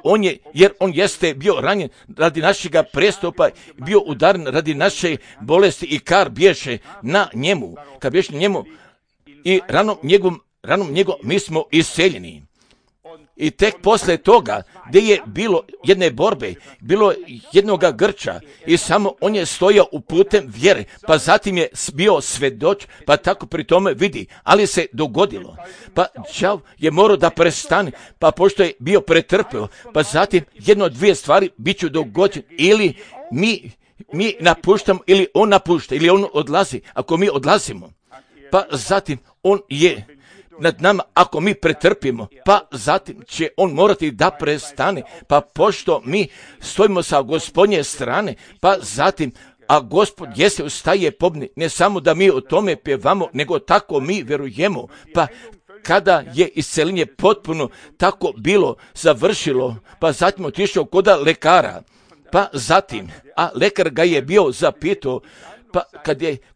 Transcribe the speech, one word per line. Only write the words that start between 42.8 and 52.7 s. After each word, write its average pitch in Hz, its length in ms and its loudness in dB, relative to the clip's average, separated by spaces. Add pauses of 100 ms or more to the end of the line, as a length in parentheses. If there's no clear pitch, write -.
će - 280 -4
on 185 140 2
morati 160 400 2
da 139 200 0
prestane, 147 720 -4 (260)
pa 143 120 4
pošto 170 640 -2
mi 165 240 -4 (320)
stojimo 190 420 0
sa 143 200 0
Gospodnje 160 640 0
strane, 139 500 -6 (260)
pa 190 200 2
zatim, 135 520 -2 (340)
a 147 140 2
Gospod 156 560 -2
jeste 170 280 0
ustaje 160 460 -2
pobni, 156 460 -4
ne 160 120 -4
samo 185 320 0
da 156 140 2
mi 190 160 4
o 131 100 0
tome 175 360 -2